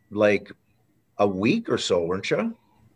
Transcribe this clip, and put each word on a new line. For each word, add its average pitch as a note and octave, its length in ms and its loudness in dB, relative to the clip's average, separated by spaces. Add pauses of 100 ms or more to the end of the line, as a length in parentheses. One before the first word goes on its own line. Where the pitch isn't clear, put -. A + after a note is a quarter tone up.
like, G2+ 400 2 (680)
a G#2 100 4
week A2 400 0
or A#2 100 0
so, F2 280 0
weren't F#2 260 -4
you? A3+ 240 -2 (400)